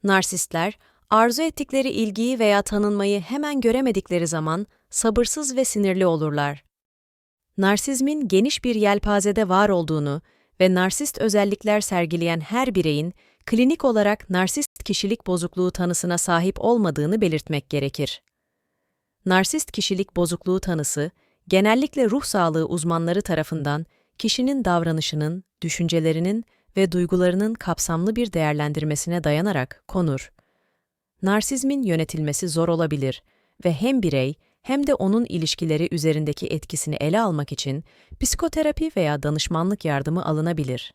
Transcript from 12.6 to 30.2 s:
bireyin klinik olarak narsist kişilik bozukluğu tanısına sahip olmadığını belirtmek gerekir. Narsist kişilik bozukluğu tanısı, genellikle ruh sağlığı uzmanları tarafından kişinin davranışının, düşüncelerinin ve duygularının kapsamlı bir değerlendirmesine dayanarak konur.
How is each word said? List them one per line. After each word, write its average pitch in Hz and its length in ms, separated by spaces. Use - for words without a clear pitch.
bireyin 160 400
klinik 254 380
olarak 214 460
narsist 185 540
kişilik 202 420
bozukluğu 180 440
tanısına 175 480
sahip 180 420
olmadığını 196 600
belirtmek 156 500
gerekir. 139 520
Narsist 185 460
kişilik 196 440
bozukluğu 175 440
tanısı, 156 500
genellikle 226 640
ruh 277 120
sağlığı 165 440
uzmanları 170 560
tarafından 151 640
kişinin 254 460
davranışının, 165 800
düşüncelerinin 165 840
ve 196 160
duygularının 180 600
kapsamlı 175 640
bir 233 160
değerlendirmesine 151 920
dayanarak 156 640
konur. 160 440